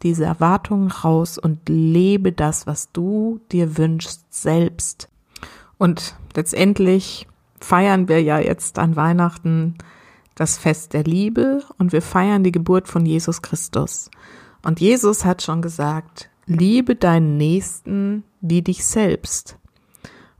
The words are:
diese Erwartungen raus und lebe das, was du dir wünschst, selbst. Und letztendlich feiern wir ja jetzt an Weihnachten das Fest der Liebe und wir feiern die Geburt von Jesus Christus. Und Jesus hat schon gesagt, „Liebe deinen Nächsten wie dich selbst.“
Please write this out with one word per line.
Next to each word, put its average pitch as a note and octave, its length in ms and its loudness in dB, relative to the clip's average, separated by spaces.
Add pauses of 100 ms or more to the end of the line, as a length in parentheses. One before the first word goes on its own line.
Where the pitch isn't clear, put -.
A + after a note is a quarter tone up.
diese E3 240 0
Erwartungen F#3 640 0
raus E3 480 0
und D#3 320 -2
lebe F3 640 2
das, D#3 360 -2
was - 240 -8
du G#3+ 480 -4 (120)
dir E3 260 0
wünschst, D#3+ 520 -2
selbst. - 800 -2 (680)
Und - 380 0 (200)
letztendlich F#3+ 920 0 (320)
feiern F#3+ 480 2
wir E3 160 4
ja D3+ 160 2
jetzt - 400 -4
an E3 160 2
Weihnachten E3 800 0 (600)
das D#3+ 220 -2
Fest - 360 -2
der D3+ 100 -2
Liebe A3+ 600 0 (140)
und F3+ 140 0
wir D#3+ 100 0
feiern F#3+ 420 0
die F3+ 80 4
Geburt F3+ 360 0
von E3+ 180 0
Jesus E3 360 -2
Christus. - 680 -6 (540)
Und D#3+ 160 -2
Jesus G#3 460 2
hat F3+ 160 0
schon E3 200 -4
gesagt, D#3 680 -6 (160)
„Liebe A3+ 500 2
deinen E3 420 2
Nächsten G3 840 -2 (180)
wie F3 200 2
dich F3+ 240 -4
selbst.“ - 720 -2 (840)